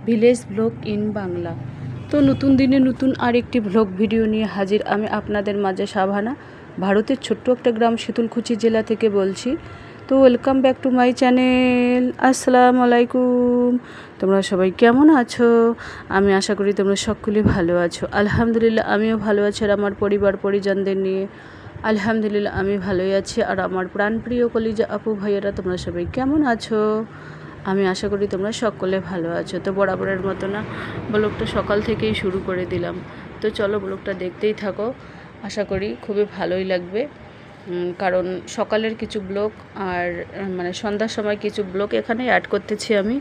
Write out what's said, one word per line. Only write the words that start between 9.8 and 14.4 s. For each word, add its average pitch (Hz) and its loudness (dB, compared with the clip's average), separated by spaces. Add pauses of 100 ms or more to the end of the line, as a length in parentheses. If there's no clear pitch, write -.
তো 269 8
welcome 262 4
back 262 2
to 262 2
my 247 4
channel। 247 4
আসসালামু 254 6
আলাইকুম। 247 4 (420)
তোমরা 196 4